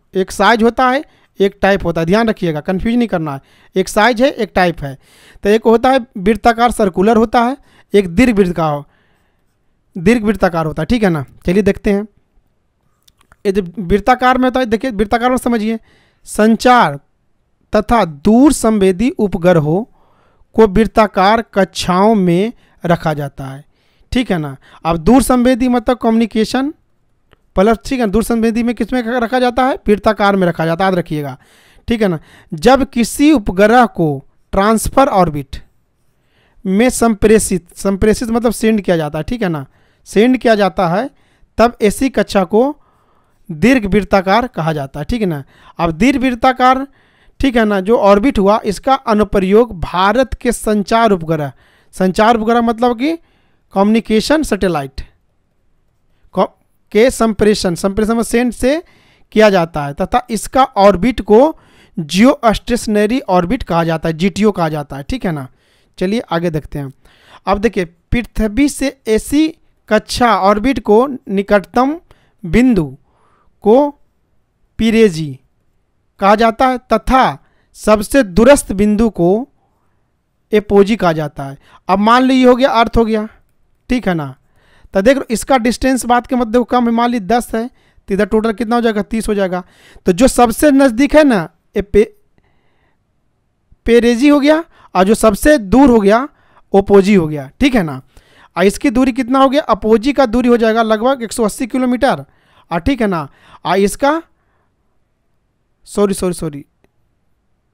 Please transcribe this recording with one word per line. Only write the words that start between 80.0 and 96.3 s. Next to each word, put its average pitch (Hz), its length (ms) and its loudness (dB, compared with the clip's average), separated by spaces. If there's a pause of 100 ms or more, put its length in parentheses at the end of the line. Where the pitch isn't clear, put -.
एपोजी 208 440 2
कहा 180 180 0
जाता 151 300 -8
है। 135 140 -14 (320)
अब 196 100 0
मान 233 240 4
लो 262 100 2
ये 254 120 4
हो 247 100 6
गया, 254 160 0
अर्थ 226 260 0
हो 233 80 2
गया, 214 220 -4 (640)
ठीक 240 180 -2
है 180 60 0
ना। 143 220 -6 (580)
तो 196 80 0
देख 247 160 2
लो, - 120 -6
इसका 247 300 -2
डिस्टेंस 254 460 -2
बात 240 220 0
के 262 80 -4
मध्य 240 340 0
कम 247 160 0
है, 233 60 0
मान 233 180 0
ली 240 100 -2
दस 220 360 -2
है, 226 120 -6
तो - 460 -14
इधर 196 120 0
टोटल 220 280 -2
कितना 226 220 -4
हो 240 60 0
जाएगा, 214 220 -2
तीस 220 260 -6
हो 214 40 -2
जाएगा। 185 300 -4 (420)
तो 185 60 2
जो 202 160 4
सबसे 240 440 2
नज़दीक 269 440 2
है 311 80 8
ना, 208 240 2 (280)
एपे-, 202 320 0 (1800)
पेरेजी 240 440 2
हो 294 100 4
गया, 311 240 2 (320)
और 185 80 2
जो 202 120 2
सबसे 220 420 2
दूर 233 320 4
हो 233 100 4
गया, 220 280 2 (460)